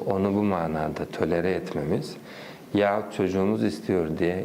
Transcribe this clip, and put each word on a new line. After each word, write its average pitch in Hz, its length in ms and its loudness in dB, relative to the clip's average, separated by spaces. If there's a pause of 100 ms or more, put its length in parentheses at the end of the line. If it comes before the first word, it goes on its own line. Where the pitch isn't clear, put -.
onu 98 280 2
bu 101 80 4
manada 80 720 0
tolere 85 380 0
etmemiz 85 640 -2 (580)
yahut 101 380 2
çocuğumuz 98 520 2
istiyor 85 540 0
diye 90 260 0